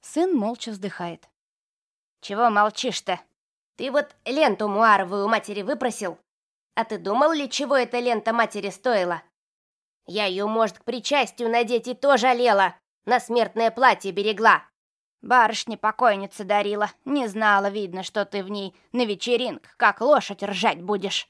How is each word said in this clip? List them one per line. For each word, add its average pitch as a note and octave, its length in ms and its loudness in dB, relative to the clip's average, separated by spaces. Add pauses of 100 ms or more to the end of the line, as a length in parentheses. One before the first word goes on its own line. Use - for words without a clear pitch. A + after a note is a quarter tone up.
Сын F4 340 -2
молча A3+ 360 -4
вздыхает. F3+ 540 -10 (920)
«Чего A3 300 2
молчишь-то? G#3 680 0 (580)
Ты C4 140 -6
вот C#4+ 240 -2 (120)
ленту A3+ 420 0
муаровую G3+ 560 2
у G#3 40 0
матери G#3 340 -2
выпросил? A#3 560 -4 (560)
А A3+ 100 -2
ты G#3+ 140 -8
думал A3+ 340 2
ли, C#4+ 160 -2
чего C#4 280 -2
эта B3 220 0
лента A#3 360 0
матери G#3 340 -2
стоила? F3+ 540 0 (840)
Я G3+ 200 -4
ее, F#3+ 200 -2
может, A3 320 0
к - 60 -20
причастию A#3+ 680 -2
надеть A#3 380 0
и B3 60 -6
то C#4 220 4
жалела, A3+ 600 4 (280)
на A#3+ 140 2
смертное A3+ 520 0
платье A3+ 420 2
берегла. G3+ 520 2 (560)
Барышня A3+ 560 2
покойница G#3 680 -2
дарила, G#3 460 -2 (140)
не C4+ 220 -2
знала, G3+ 420 2
видно, F#3+ 360 -8
что G#3 200 -4
ты G3 200 -6
в F#3 40 -12
ней G3 280 -8 (160)
на B3 120 0
вечеринках, A3+ 720 -4
как G#3+ 240 2
лошадь, A#3 420 2
ржать F#3+ 400 -2
будешь». F#3+ 480 -4